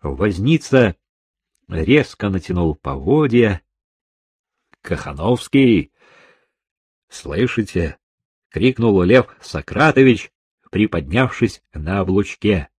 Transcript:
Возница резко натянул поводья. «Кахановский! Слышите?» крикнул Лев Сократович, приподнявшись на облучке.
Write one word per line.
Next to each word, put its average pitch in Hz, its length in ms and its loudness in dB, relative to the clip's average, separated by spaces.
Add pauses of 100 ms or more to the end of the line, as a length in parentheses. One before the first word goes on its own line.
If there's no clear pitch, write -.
Возница 104 920 0 (720)
резко 104 600 0
натянул 87 460 -2
поводья. 110 880 0 (1200)
«Кахановский! 104 1080 0 (1200)
Слышите?» 92 880 -4 (520)
крикнул 113 520 0
Лев 113 400 2
Сократович, 131 920 0 (400)
приподнявшись 98 920 -2 (120)
на 82 260 -6
облучке. 95 800 -2